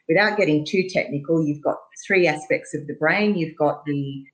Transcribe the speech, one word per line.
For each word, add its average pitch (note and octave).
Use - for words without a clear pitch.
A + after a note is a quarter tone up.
Without G3+
getting D3+
too F#3
technical, D#3
you've D3
got -
three F#3
aspects -
of C#3+
the D3
brain. F#3+
You've D#3+
got -
the C#3